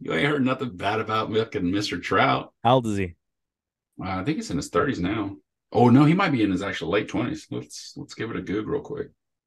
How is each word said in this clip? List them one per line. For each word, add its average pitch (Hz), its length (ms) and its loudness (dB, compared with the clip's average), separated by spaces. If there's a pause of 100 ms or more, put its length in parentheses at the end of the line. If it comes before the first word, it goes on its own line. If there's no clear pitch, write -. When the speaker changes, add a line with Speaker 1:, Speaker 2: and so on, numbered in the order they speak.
Speaker 1:
You - 140 -6
ain't 131 140 0
heard 143 160 0
nothing 127 320 -4
bad 101 240 -2
about 110 320 -4
fucking 107 380 -2
Mister 101 280 -2
Trout. 131 540 0 (120)
Speaker 2:
How 120 100 6
old 123 140 2
is 101 80 0
he? 92 180 -4 (920)
Speaker 1:
Uh, 90 40 -6 (120)
I 92 40 -6
think - 140 -2
he's - 120 -10
in 131 60 -4
his - 120 -6
thirties - 320 0
now. 98 360 -4 (340)
Oh, 120 200 6
no, 139 140 10
he 151 100 6
might 190 180 2
be 117 100 2
in 98 80 2
his 92 120 0
actual 90 280 -6
late 104 180 2
twenties. - 420 -4
Let's, - 460 -12
let's - 180 -14
give - 160 -8
it 87 60 -8
a 87 60 -6
Google 92 300 -4
real - 100 -4
quick. - 260 -10 (380)